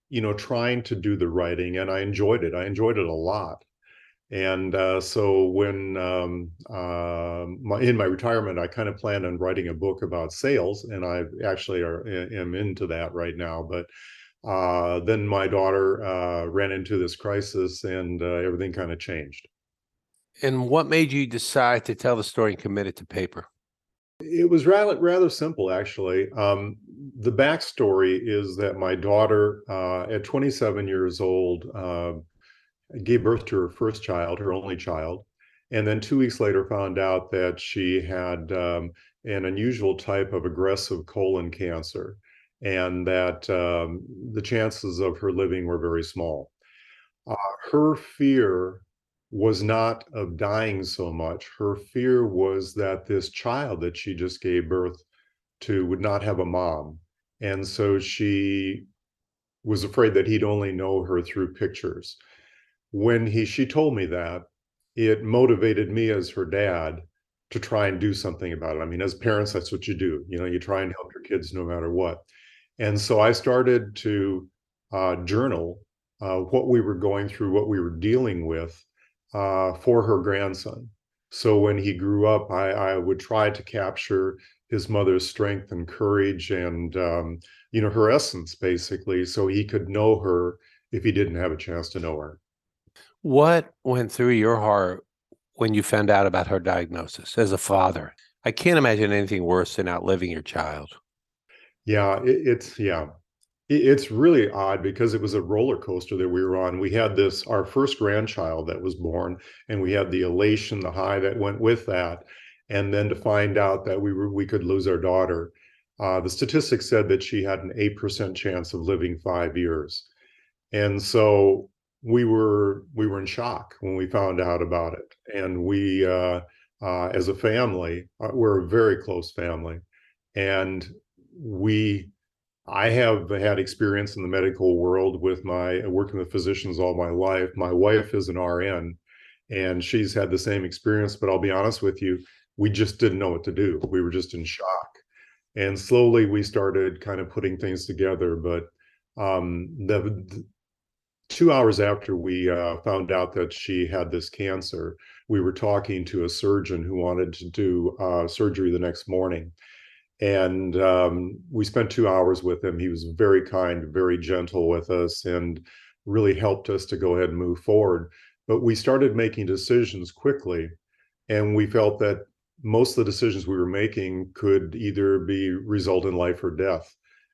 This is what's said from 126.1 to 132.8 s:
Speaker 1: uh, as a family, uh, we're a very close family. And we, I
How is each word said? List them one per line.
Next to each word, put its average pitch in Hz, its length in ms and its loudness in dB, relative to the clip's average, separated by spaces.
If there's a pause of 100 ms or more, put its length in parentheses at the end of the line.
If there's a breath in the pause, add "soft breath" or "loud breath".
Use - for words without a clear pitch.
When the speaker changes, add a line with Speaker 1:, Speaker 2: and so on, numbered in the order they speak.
Speaker 1:
uh, 90 280 -2
as 92 180 0
a 98 80 0
family, 95 760 -2 (120)
uh, 110 120 -6
we're 107 280 4
a 85 80 -6
very 107 340 4
close 87 300 -6
family. 85 480 -6 (560)
And 95 520 -2 (480)
we, 104 760 0 (580)
I 104 220 2